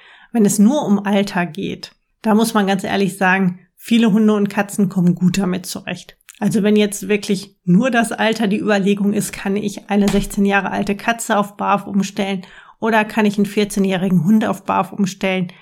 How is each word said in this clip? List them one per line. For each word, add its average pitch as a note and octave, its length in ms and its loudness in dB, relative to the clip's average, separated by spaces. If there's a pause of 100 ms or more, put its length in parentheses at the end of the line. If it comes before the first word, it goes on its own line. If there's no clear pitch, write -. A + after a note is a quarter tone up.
(320)
Wenn A3+ 140 2
es G3+ 120 2
nur B3+ 280 4
um G3 200 0
Alter G3 400 0
geht, - 460 -10 (300)
da G#3+ 140 2
muss A3+ 180 2
man G3+ 140 2
ganz G3 160 -2
ehrlich G3 340 -2
sagen, F#3 420 0 (160)
viele A3+ 360 2
Hunde G#3+ 220 4
und G3+ 160 0
Katzen G3+ 400 -2
kommen F3 260 2
gut F3+ 220 2
damit F3+ 280 -2
zurecht. - 520 -12 (220)
Also G#3+ 240 0
wenn G#3 120 4
jetzt G3+ 320 0
wirklich G3+ 560 -4
nur G#3+ 280 4
das A#3 200 0
Alter A3 360 0
die G3+ 120 0
Überlegung G3+ 540 0
ist, G3+ 200 -4
kann G3 220 -4
ich G#3 340 -6
eine G3+ 180 2
sechzehn G3+ 380 0
Jahre G3 260 0
alte G3+ 240 -2
Katze A#3 420 -2
auf G3+ 200 -4
Barf G3 280 0
umstellen G3 580 -4 (360)
oder A3 240 2
kann G#3+ 220 -2
ich G3+ 120 0
einen G3+ 80 2
vierzehnjährigen F#3+ 800 0
Hund G#3+ 220 4
auf G3 180 -4
Barf F#3+ 300 -2
umstellen, F#3 560 -2 (120)